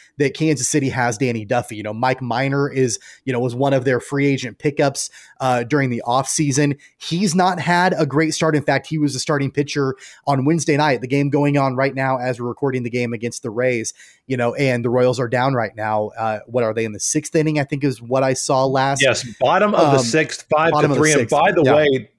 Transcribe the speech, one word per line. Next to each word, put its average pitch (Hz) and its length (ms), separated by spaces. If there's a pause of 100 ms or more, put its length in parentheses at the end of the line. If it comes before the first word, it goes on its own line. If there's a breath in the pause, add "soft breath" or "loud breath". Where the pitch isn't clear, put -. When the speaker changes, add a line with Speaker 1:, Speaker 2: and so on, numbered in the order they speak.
(180 soft breath)
Speaker 1:
that 139 160
Kansas 151 340
City 135 220
has 120 280
Danny 117 280
Duffy. 117 320
You 107 60
know, 107 100
Mike 127 280
Minor 139 480
is, 131 300 (240 loud breath)
you 131 80
know, 120 80
was 120 160
one 139 160
of 127 140
their 123 160
free 143 260
agent 131 300
pickups, 143 520 (300 loud breath)
uh, 127 240
during 135 260
the 117 160
offseason. 139 720 (200 soft breath)
He's 170 360
not 180 280
had 175 360
a 156 80
great 151 280
start. 160 240
In 139 60
fact, 135 240
he 156 100
was 147 160
the 127 60
starting 139 320
pitcher 139 440 (300 loud breath)
on 135 180
Wednesday 151 320
night, 139 240
the 123 80
game 143 220
going 143 280
on 135 200
right 135 180
now 131 220
as 123 240
we're 120 80
recording 127 340
the 117 60
game 120 240
against 117 280
the 117 100
Rays, 120 420 (320 soft breath)
you 131 100
know, 120 200
and 131 280
the 123 60
Royals 123 300
are 120 100
down 127 240
right 113 220
now. 107 320 (100)
Uh, 110 300
what 120 180
are 110 80
they 113 100
in 110 80
the 104 80
sixth - 360
inning? 156 240
I - 40
think 143 220
is 120 160
what 127 220
I 135 100
saw 135 320
last. 135 380
Speaker 2:
Yes, 123 200 (160)
bottom 190 360
of 147 160
the 139 80
Speaker 1:
Um, 127 40
Speaker 2:
sixth, 151 460
five 160 220
to - 0
three. 151 160
Speaker 1:
bottom 143 40
of 131 60
the 151 60
Speaker 2:
And 156 100
Speaker 1:
sixth. 123 160
Speaker 2:
by 156 220
the 170 120
Speaker 1:
Yeah. 131 120
Speaker 2:
way, 139 440